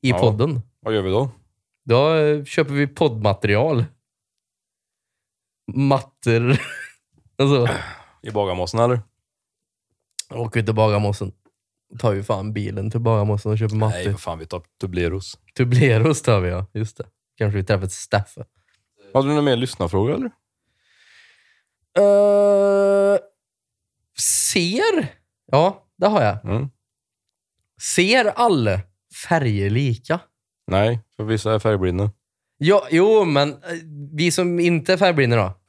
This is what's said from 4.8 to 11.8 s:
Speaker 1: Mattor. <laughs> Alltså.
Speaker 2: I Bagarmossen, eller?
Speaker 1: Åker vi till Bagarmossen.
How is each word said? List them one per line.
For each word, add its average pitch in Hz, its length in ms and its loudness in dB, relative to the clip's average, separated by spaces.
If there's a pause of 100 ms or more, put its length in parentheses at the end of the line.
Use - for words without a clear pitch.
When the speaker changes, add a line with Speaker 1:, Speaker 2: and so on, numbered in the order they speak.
Speaker 1:
Mattor. 131 920 0
<laughs> - 40 -12 (720)
Alltså. 135 280 2 (540)
Speaker 2:
I 107 100 -12
Bagarmossen, 95 480 -4
eller? 120 220 2 (1300)
Speaker 1:
Åker 117 300 -6
vi 107 60 -2
till 107 100 0
Bagarmossen. 104 560 0 (680)